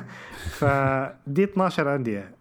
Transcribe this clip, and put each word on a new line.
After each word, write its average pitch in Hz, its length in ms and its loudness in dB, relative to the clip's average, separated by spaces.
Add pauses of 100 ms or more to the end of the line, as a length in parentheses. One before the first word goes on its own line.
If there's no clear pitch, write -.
(580)
فدي 139 840 2
اتناشر 180 500 2
أندية. 113 460 -4